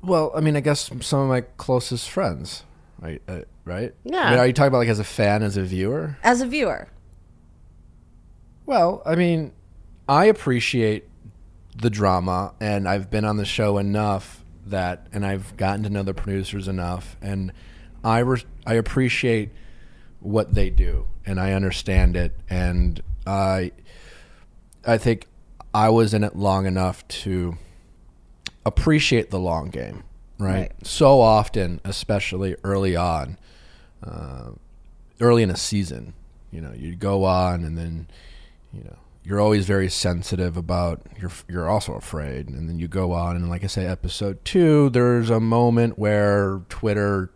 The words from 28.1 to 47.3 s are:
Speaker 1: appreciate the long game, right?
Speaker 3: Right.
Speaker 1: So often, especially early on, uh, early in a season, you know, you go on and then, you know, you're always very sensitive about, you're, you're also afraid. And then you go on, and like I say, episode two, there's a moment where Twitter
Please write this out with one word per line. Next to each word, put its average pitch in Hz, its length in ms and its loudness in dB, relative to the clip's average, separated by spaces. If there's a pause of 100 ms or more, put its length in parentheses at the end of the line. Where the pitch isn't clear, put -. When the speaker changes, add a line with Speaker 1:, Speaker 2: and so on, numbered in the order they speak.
Speaker 1:
appreciate 143 640 2
the 98 80 -4
long 85 320 -2
game, 58 340 -10 (340)
right? 95 140 -2
Speaker 3:
Right. 95 200 -2 (140)
Speaker 1:
So 139 340 6
often, 107 640 4
especially 95 760 -4
early 98 340 0
on, 82 420 -2 (640)
uh, 65 460 -14 (720)
early 117 220 6
in 101 80 2
a 87 60 -2
season, 73 580 -4 (360)
you 80 100 -12
know, 71 120 -12
you 69 220 -12
go 98 300 0
on 90 400 0
and 80 140 -6
then, 82 300 -8 (640)
you - 120 -16
know, 50 120 -18 (260)
you're 101 180 -2
always 104 260 4
very 98 220 2
sensitive 90 680 -2
about, 87 460 -2 (160)
you're, 90 120 -8 (180)
you're 87 200 -4
also 98 260 -2
afraid. 71 540 -8
And 73 200 -8
then 85 100 -6
you 82 100 -4
go 90 240 -2
on, 87 240 -2
and 87 120 -4
like 87 160 -4
I - 40 -4
say, 92 180 -4
episode 92 580 -6
two, 151 460 6
there's 120 400 2
a 113 100 4
moment 117 580 4
where 101 720 2
Twitter 101 680 0